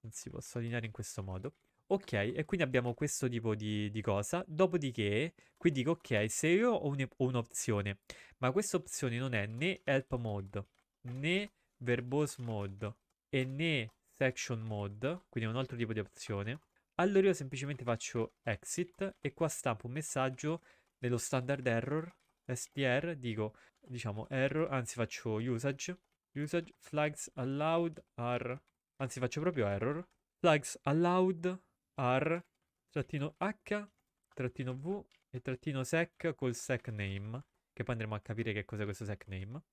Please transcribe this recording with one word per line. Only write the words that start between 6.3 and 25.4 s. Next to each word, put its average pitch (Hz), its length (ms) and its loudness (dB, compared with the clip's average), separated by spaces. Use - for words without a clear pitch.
io 214 240 6
ho 165 160 0
un-, 135 200 0
ho 131 80 4
un'opzione, 110 760 0
ma 127 120 2
questa 190 260 0
opzione 123 420 -2
non 127 160 0
è 104 120 2
né 120 380 -2
help 135 320 2
mode, 101 500 -4
né 156 500 0
verbose 123 600 0
mode, 104 520 -4
e 131 160 2
né 135 440 0
section 127 540 0
mode, 110 720 -4
quindi 113 180 -2
è 110 40 -2
un 120 60 -2
altro 131 200 -4
tipo 113 160 0
di 107 40 0
opzione, 107 640 -4
allora 196 320 6
io 185 40 6
semplicemente 139 520 -4
faccio 117 580 0
exit - 760 -4
e 139 140 -4
qua 165 160 0
stampo - 380 -2
un 120 80 -6
messaggio 147 680 -2
nello 123 180 2
standard 131 500 0
error, 127 480 0
S - 260 -6
T - 100 -6
R, 139 360 2
dico, 110 380 -2
diciamo, 113 500 -6
error, 139 420 0
anzi 127 260 -2
faccio 113 400 -2
usage, 131 640 -2